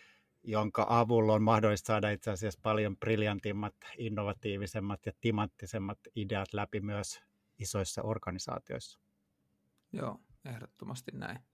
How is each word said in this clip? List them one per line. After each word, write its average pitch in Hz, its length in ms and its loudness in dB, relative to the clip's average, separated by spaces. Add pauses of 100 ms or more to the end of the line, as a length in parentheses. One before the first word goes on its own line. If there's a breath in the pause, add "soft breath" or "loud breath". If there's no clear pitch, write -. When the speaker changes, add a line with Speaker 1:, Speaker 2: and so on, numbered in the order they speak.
(420 soft breath)
Speaker 1:
jonka 107 460 2
avulla 113 460 6
on 107 80 4
mahdollista 107 440 4
saada 107 240 2
itse 104 200 -4
asiassa 101 320 -4
paljon 107 340 2
briljantimmat, 104 800 0 (220)
innovatiivisemmat 101 1080 -4
ja 104 140 -4
timanttisemmat 104 800 -2 (160)
ideat 98 380 -2
läpi 101 280 -4
myös 101 420 -6 (360)
isoissa 98 440 -4
organisaatioissa. - 1000 -6 (920)
Speaker 2:
Joo, 117 280 -6 (240)
ehdottomasti - 680 -12
näin. - 240 -8 (160)